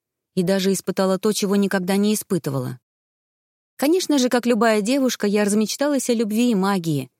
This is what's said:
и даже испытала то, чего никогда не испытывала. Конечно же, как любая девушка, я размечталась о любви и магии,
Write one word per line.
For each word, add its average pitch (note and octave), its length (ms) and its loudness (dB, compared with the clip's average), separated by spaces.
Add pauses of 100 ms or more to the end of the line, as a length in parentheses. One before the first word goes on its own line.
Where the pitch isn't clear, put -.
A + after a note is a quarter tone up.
(340)
и F#3+ 80 0
даже F#3+ 300 0
испытала F#3+ 480 -2
то, A3 100 0
чего G3+ 240 -2
никогда G3 420 0
не G#3 160 2
испытывала. C3+ 680 -4 (960)
Конечно D4+ 420 0
же, B3 100 2
как A#3+ 180 0
любая A3 360 2
девушка, B3 460 0
я G#3 160 2
размечталась A3 680 0
о A#3+ 40 0
любви A3+ 360 0
и A3 60 2
магии, E3+ 520 0 (120)